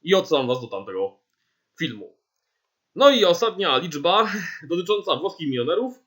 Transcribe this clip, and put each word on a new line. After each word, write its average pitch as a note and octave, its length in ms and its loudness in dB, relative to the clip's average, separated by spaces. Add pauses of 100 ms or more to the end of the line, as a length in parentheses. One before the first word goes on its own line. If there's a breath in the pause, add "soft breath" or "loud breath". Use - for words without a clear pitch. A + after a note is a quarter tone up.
I F#3 140 2
odsyłam D3 320 0
was B2+ 140 -2
do A2+ 60 -12
tamtego G2 520 -6 (600)
filmu. G#2+ 380 -10 (800)
No C4+ 140 8
i A3+ 160 4
ostatnia F3+ 520 2
liczba F3 540 0 (120)
<laughs> - 260 -14
dotycząca F#3 460 -2
włoskich D#3 320 -6
milionerów D#3+ 460 -2 (140)